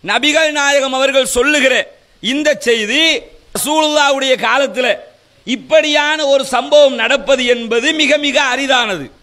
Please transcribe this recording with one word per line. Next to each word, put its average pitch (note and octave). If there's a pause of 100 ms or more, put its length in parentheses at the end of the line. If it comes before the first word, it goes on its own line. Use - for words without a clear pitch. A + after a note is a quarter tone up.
நபிகள் D4
நாயகம் C#4+
அவர்கள் C4+
சொல்லுகிற C4 (300)
இந்த C#4+
செய்தி A#3+ (380)
ரசூலுல்லாஹ்வுடைய C#4+
காலத்துல A#3+ (480)
இப்படியான D4
ஒரு C#4
சம்பவம் C#4
நடப்பது B3
என்பது A#3
மிக D4+
மிக C#4+
அரிதானது. B3 (120)